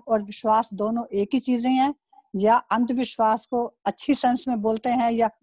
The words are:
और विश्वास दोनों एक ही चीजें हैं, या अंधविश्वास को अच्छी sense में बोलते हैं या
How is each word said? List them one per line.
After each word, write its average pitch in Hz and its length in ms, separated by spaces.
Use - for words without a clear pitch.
और 220 140
विश्वास 214 520
दोनों 226 380
एक 202 200
ही 262 80
चीजें 247 300
हैं, 262 240
या 214 200
अंधविश्वास 226 880
को 240 280
अच्छी 233 300
sense 247 340
में 226 140
बोलते 220 260
हैं 240 240
या 226 180